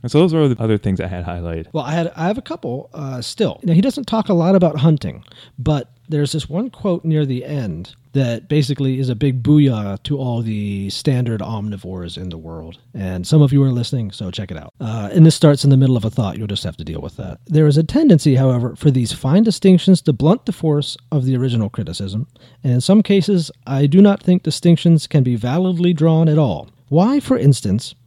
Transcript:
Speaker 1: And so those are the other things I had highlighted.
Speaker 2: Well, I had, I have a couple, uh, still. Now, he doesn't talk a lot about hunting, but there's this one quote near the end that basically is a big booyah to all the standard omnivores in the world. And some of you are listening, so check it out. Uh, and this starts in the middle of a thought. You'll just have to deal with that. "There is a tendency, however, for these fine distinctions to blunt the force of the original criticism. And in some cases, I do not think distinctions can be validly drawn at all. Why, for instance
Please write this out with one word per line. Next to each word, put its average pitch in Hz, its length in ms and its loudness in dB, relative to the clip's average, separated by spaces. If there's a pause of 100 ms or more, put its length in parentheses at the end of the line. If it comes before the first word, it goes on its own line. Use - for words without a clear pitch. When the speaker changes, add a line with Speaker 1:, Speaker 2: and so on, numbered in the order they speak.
Speaker 1:
And 120 80 -8
so 147 100 2
those 175 120 4
are 156 160 2
the 120 140 -2
other 110 160 0
things 95 200 -2
I 92 100 -6
had 90 180 -8
highlighted. 85 480 -8
Speaker 2:
Well, 151 100 -6
I 147 80 -6
had, 170 240 -2
I 160 100 -4
have 214 120 -2
a 269 40 -14
couple, 135 520 -10
uh, 135 260 -10
still. - 420 -4
Now, 170 120 0
he 180 80 6
doesn't 269 240 -2
talk 220 240 -4
a 196 40 2
lot 170 200 2
about 165 240 2
hunting, 127 460 0 (340)
but 135 320 -2 (180)
there's 147 240 -2
this 151 160 -6
one 202 220 -6
quote 185 340 -6
near 156 220 0
the 127 180 -4
end 113 500 -8 (200)
that 120 340 -2
basically 135 500 0
is 131 120 -2
a 123 40 -2
big 127 280 -2
booyah 120 640 2
to 147 140 -4
all 123 220 -4
the 104 480 -6
standard 120 540 -4
omnivores 95 760 -10
in 92 140 -10
the 85 80 -12
world. 80 400 -16 (160)
And 92 320 -8
some 151 160 4
of 135 100 2
you 139 100 4
are 135 80 2
listening, 120 400 -4
so 92 200 -10
check 95 200 -10
it 87 60 -10
out. 78 240 -16
Uh, 110 320 -8
and 165 140 6
this 160 100 6
starts 147 280 2
in 143 60 4
the 135 60 6
middle 131 220 2
of 101 80 -6
a - 40 -2
thought. 101 280 -4
You'll 110 100 -8
just 98 160 -8
have 82 140 -10
to - 60 -12
deal 80 180 -10
with - 160 -14
that. 95 280 -12
"There 156 220 2
is 139 80 4
a 165 80 2
tendency, 185 520 4
however, 123 400 0
for 156 140 2
these 123 220 0
fine 160 320 2
distinctions 190 580 4
to 156 120 0
blunt 156 320 0
the 214 60 -6
force 147 440 -2 (160)
of 139 140 0
the 131 100 0
original 120 320 -2
criticism. 98 580 -8 (380)
And 131 80 0
in 123 80 2
some 202 220 4
cases, 196 480 0 (160)
I 139 200 0
do 156 140 6
not 202 220 6
think 180 200 2
distinctions 165 640 2
can 143 160 2
be 123 140 0
validly 175 560 0
drawn 160 360 2
at 151 100 2
all. 90 300 -2 (200)
Why, 214 320 2
for 262 180 -2
instance 117 560 0 (120)